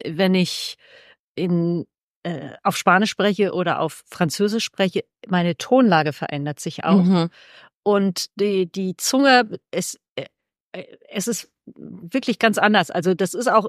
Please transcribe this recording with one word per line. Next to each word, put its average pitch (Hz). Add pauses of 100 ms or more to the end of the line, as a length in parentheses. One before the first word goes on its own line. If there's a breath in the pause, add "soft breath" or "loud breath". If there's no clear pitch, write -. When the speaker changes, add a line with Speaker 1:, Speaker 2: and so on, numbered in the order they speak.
Speaker 1:
wenn 185
ich - (580 soft breath)
in, 170 (380)
äh, 160 (120)
auf -
Spanisch 190
spreche 196
oder 170
auf 156
Französisch 202
spreche, - (220)
meine 175
Tonlage 180
verändert 143
sich -
auch. 185
Speaker 2:
Mhm. 175 (540 loud breath)
Speaker 1:
Und 196 (100)
die, 190
die 185
Zunge, 262 (120)
es, - (200)
äh, - (480)
äh, 175 (260)
es 208
ist - (160)
wirklich -
ganz 226
anders. 202
Also 180
das 180
ist 226
auch 214